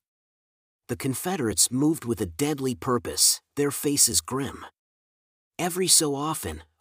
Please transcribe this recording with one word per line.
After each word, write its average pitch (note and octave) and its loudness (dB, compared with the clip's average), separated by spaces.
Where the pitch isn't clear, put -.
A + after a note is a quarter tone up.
The A#2+ -4
Confederates C3+ 0
moved C#3 2
with A2+ -2
a F#2+ -2
deadly C3 -2
purpose, - 0
their C#3+ 0
faces C#3 2
grim. C3 -6
Every F3 0
so D3 4
often, C#3 -6